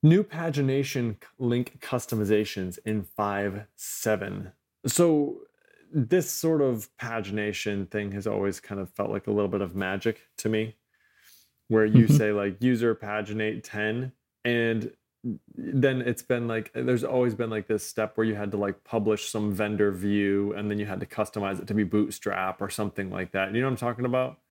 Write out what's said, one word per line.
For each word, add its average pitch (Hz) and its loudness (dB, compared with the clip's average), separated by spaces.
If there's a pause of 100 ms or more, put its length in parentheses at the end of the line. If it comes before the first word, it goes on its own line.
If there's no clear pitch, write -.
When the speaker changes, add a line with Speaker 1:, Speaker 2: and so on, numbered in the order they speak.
Speaker 1:
New 170 8
pagination 139 -2
c-, - -20 (100)
link 120 -2
customizations 104 -2
in 107 -2
five 101 -4 (100)
seven. 98 -4 (360)
So 156 2 (520)
this 160 2
sort 160 0
of 123 0
pagination 104 -4
thing 104 -4
has 98 -6
always 101 -2
kind 98 -8
of 90 -8
felt 104 -4
like - -4
a - 0
little 104 2
bit 98 0
of 90 -4
magic 98 -2 (160)
to - -4
me, 110 -2 (920)
where 110 6
you 110 10
Speaker 2:
Mm-hmm. 143 8
Speaker 1:
say, 107 4
like, 101 0
"User 117 4
paginate 107 -4
ten," 110 -4 (320)
and 117 0 (680)
then 131 2
it's 117 -2
been, 120 -2
like, 113 -4
there's 123 0
always 123 2
been, 113 -4
like, 107 -6
this 107 0
step - -4
where 113 2
you 107 0
had 104 -6
to, 104 -4
like, 101 -4
publish 107 0
some 104 -2
vendor 104 2
view, 101 2
and 104 -4
then 104 -2
you 104 -4
had 95 -6
to 95 -6
customize 101 -4
it - -12
to 104 -4
be 107 2
Bootstrap 95 -2
or 95 -6
something 101 -6
like 92 -6
that. 95 0
You 117 2
know 131 0
what 135 0
I'm 123 -4
talking 120 -4
about? 127 -2 (120)